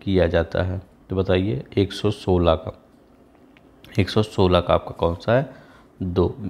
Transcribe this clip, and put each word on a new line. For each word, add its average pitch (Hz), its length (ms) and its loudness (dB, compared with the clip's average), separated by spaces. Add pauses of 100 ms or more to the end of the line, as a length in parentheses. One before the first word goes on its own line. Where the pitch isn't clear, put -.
किया 90 240 2
जाता 85 360 0
है। 90 340 -6 (140)
तो 95 60 -4
बताइए 95 480 0 (120)
एक 95 160 2
सौ - 180 -2
सोलह 87 440 2
का, - 280 -8 (1160)
एक 92 120 0
सौ 107 120 2
सोलह 90 380 2
का 85 140 0
आपका - 160 -2
कौन 85 240 -2
सा 113 220 0
है? 139 140 -2 (520)
दो, 90 340 0 (140)